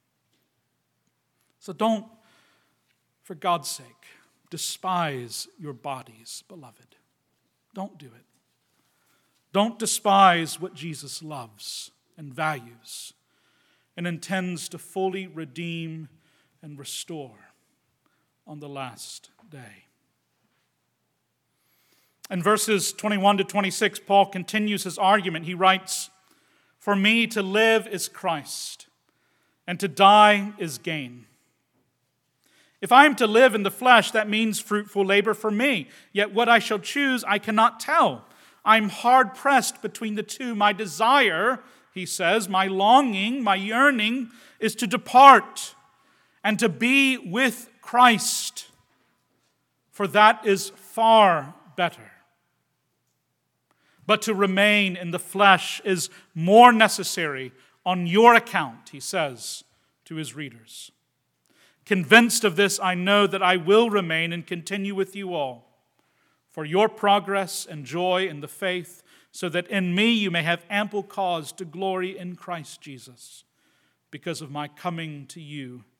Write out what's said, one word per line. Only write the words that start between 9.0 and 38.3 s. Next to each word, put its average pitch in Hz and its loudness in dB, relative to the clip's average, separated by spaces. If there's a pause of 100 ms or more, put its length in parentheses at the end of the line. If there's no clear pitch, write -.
Don't 220 0
despise 190 2
what 180 -12
Jesus 143 -14
loves 127 -16 (260)
and 147 -18
values 120 -10 (840)
and 175 -8
intends 180 -8
to 175 -16
fully 190 -8
redeem 160 -12 (560)
and 147 -20
restore 135 -16 (960)
on 151 -18
the 143 -16
last 131 -14 (200)
day. 117 -20 (2500)
In 180 -6
verses 208 0
twenty-one 202 0
to 196 -2
twenty-six, 196 -4
Paul 196 2
continues 208 -4
his 165 -10
argument. 185 0
He 180 -10
writes, 185 0 (680)
"For 202 -2
me 214 2
to 220 -4
live 220 2
is 202 -8
Christ, - -10 (800)
and 175 -8
to 196 -4
die 208 6
is 156 -10
gain. 127 -12 (1500)
If 190 0
I 277 8
am 294 0
to 240 0
live 226 4
in 208 -4
the 196 -4
flesh, 247 4
that 214 -2
means 214 -2
fruitful 208 -4
labor 202 0
for 214 -4
me. 214 -4 (240)
Yet 202 -2
what 226 0
I 233 4
shall 214 -4
choose, 269 -4
I 202 -2
cannot 220 0
tell. 247 0 (380)